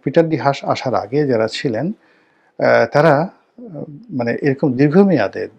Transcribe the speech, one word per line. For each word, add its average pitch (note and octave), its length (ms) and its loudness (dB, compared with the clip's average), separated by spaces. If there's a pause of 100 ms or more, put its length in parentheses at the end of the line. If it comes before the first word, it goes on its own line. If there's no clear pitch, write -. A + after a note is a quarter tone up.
পিটার E3 260 2
ডি D#3 80 -2
হাস C#3 280 -2
আসার B2+ 300 -4
আগে A2 320 -2
যারা A2+ 220 0
ছিলেন, B2 380 -4
আহ, - 1040 -2
তারা, D3 280 4
আহ, G3 640 -12 (260)
মানে A#2 220 -4 (100)
এরকম C#3+ 300 0
দীর্ঘমেয়াদে C#3+ 760 2 (100)